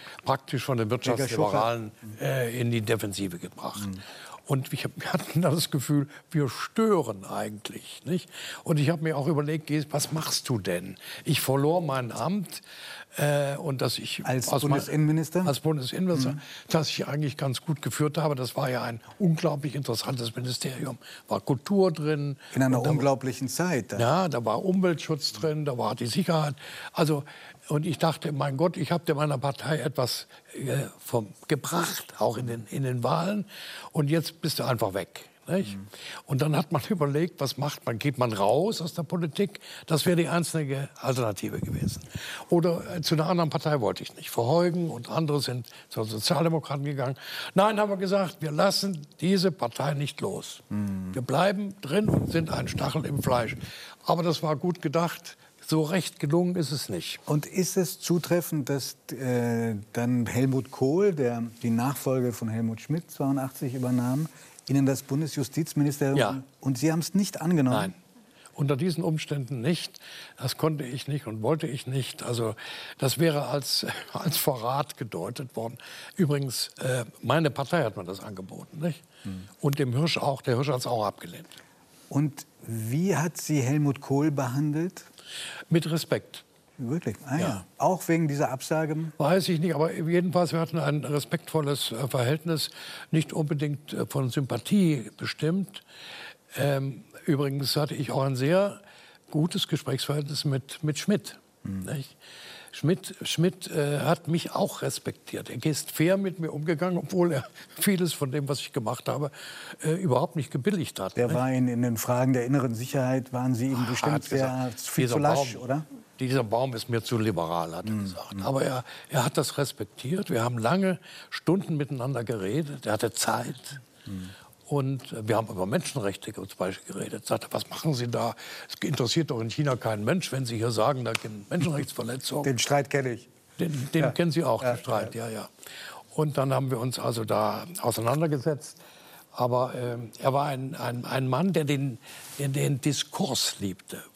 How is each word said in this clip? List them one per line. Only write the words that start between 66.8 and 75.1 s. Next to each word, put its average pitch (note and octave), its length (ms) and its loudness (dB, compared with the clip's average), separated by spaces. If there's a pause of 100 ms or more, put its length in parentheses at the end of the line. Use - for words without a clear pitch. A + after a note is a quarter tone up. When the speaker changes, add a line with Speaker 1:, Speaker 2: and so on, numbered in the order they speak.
Speaker 2:
haben's E3 220 0
nicht - 280 0
angenommen? D3 360 4
Speaker 1:
Nein. G2 160 0 (600)
Unter C#3+ 220 2
diesen E3 280 0
Umständen C#3+ 580 -2
nicht. - 380 -2 (380)
Das B2+ 200 -4
konnte D3+ 260 0
ich B2 240 -8
nicht C#3+ 200 -4
und A2 140 -6
wollte D3+ 260 2
ich B2+ 200 -6
nicht. B2+ 360 -4
Also A#2 320 -2 (420)
das C3 200 0
wäre C#3+ 300 2
als, C#3 380 0 (140)
<laughs> - 140 -14
als - 240 -2
Verrat C3 600 0
gedeutet A#2 580 -8